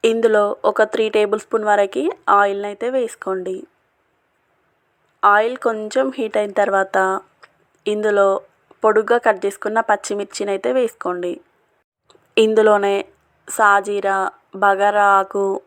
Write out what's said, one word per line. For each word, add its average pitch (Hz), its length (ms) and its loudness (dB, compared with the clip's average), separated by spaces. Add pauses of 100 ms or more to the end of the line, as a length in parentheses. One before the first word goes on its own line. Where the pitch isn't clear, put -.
ఇందులో 226 340 2 (280)
ఒక 214 220 0
త్రీ 220 120 -2 (100)
టేబుల్ 214 300 0
స్పూన్ 220 240 -4
వరకు 202 340 0 (320)
ఆయిల్ని 202 340 0
అయితే 208 180 -8 (100)
వేసుకోండి. 190 580 -6 (1800)
ఆయిల్ 208 340 2
కొంచెం 226 420 -2 (100)
హీట్ 220 240 -4
అయిన 208 200 -6
తర్వాత 196 360 0 (960)
ఇందులో 208 340 2 (580)
పొడుగ్గా 220 420 2
కట్ 202 200 2
చేసుకున్న 214 340 -4 (100)
పచ్చిమిర్చిని 202 640 -4
అయితే 233 240 -4
వేసుకోండి. 180 540 -6 (1120)
ఇందులోనే 214 500 4 (600)
సాజీరా, 202 640 2 (460)
బగారా 202 440 2 (100)
ఆకు 196 280 -2 (200)